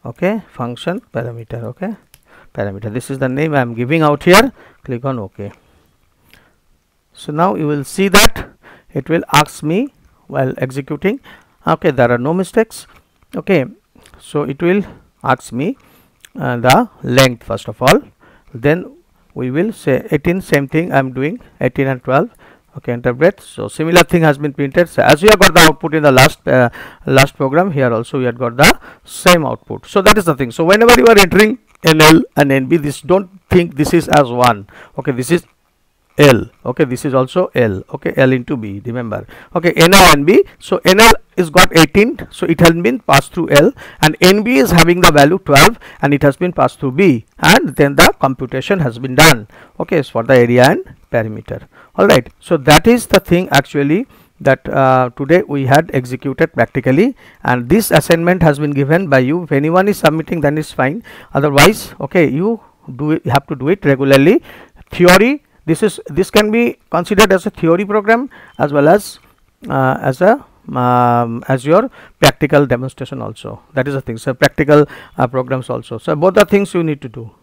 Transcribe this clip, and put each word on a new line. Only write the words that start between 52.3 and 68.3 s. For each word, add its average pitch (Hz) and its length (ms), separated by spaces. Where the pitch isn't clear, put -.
so - 200
that 147 280
is 233 220
the 196 100
thing 175 320
actually 147 560
that, - 280
uh, 131 480
today 160 260
we 139 240
had 143 260
executed 131 600
practically, 135 640
and 123 260
this 208 220
assignment 170 520
has 147 180
been 147 100
given 147 380
by 139 100
you. 143 240
If 156 80
anyone 165 380
is 202 100
submitting, 160 440
then 147 160
it's 156 120
fine. 151 320
Otherwise, 143 680
okay, 175 300
you 196 300
do 147 160
it, 160 140
you 117 80
have 135 160
to 151 80
do 127 120
it 202 160
regularly. 139 580
Theory, 190 540
this 160 160
is, 214 240
this 151 240
can 208 200
be 233 280
considered 190 420
as 190 140
a 214 40
theory 170 340
program 214 440